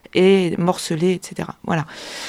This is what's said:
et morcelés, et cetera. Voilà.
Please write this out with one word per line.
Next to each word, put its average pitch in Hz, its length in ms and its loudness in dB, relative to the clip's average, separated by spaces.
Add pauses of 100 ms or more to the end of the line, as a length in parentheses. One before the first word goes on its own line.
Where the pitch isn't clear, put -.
(160)
et 185 420 4
morcelés, 175 560 0
et 175 60 -8
cetera. - 440 -10
Voilà. 165 200 -2 (440)